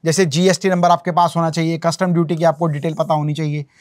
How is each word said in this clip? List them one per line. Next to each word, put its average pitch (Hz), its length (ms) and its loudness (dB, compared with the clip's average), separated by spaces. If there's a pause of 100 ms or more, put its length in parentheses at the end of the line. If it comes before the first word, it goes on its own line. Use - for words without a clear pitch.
जैसे 165 200 2
जीएसटी 180 440 2
नंबर 175 200 2
आपके 175 220 0
पास 170 260 2
होना 165 120 0
चाहिए, 165 280 -2
कस्टम 170 360 -2
ड्यूटी 170 220 2
की 156 80 -2
आपको 165 240 2
डिटेल 156 260 -4
पता 156 200 -2
होनी 151 200 -2
चाहिए। 151 320 -6 (160)